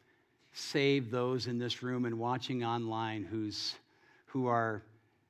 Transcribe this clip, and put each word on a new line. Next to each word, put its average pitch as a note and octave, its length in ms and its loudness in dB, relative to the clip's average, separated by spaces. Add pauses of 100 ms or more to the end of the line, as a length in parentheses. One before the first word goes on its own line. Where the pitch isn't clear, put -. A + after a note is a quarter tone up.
(520)
save C#3 580 2
those B2 360 2
in A#2+ 120 0
this A#2+ 240 -2
room B2 220 0
and A#2 140 -2
watching B2 440 0
online A2+ 640 -2
who's, G#2 500 -4 (520)
who B2+ 200 -2
are, A2+ 360 2 (460)